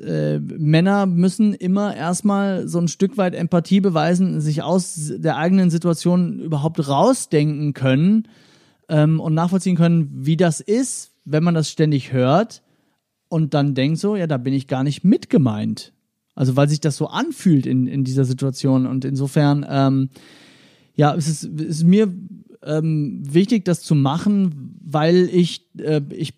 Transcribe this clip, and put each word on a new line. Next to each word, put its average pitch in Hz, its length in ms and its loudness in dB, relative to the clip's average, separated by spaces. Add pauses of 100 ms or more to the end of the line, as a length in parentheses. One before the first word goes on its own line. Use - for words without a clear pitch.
äh, 151 380 -2
Männer 170 640 0
müssen 185 480 2
immer 190 420 -2
erstmal 185 760 -2
so 165 100 -4
ein 170 100 0
Stück 190 300 -2
weit 180 160 0
Empathie 170 460 0
beweisen, 170 600 0
sich 151 220 -2
aus 165 540 -4
der 156 200 -2
eigenen 180 340 2
Situation 170 680 0
überhaupt 156 500 -2
rausdenken 151 840 0
können, 165 540 2 (600)
ähm, 156 320 2
und 160 140 -2
nachvollziehen 180 420 0
können, 170 360 2
wie 135 240 -2
das 170 240 2
ist, - 520 -4 (120)
wenn 151 200 0
man 170 100 2
das 156 160 -2
ständig 151 420 0
hört 135 500 2 (680)
und 160 260 -2
dann 143 200 0
denkt 143 260 0
so, 208 160 -2
„Ja, 175 100 -2
da 156 100 -2
bin 127 160 -4
ich 135 140 -2
gar 131 160 -4
nicht 143 220 -2
mit - 260 2
gemeint.“ 110 640 0 (420)
Also 131 220 0
weil 143 120 4
sich 151 120 -2
das 147 160 -2
so 165 100 -4
anfühlt 185 600 0
in, 127 200 0
in 139 160 -4
dieser 131 220 0
Situation 131 640 0
und 127 180 -4
insofern, 139 640 0
ähm, 135 400 2 (880)
ja, 147 180 4
es 156 140 -2
ist, 156 160 -4
es 156 220 -8 (120)
ist 160 60 0
mir, 196 280 4 (500)
ähm, 156 600 -4
wichtig, 180 420 2
das 175 180 -2
zu - 120 0
machen, 156 880 0
weil 160 480 2
ich, 175 340 0 (120)
äh, 147 320 -2
ich, - 280 -10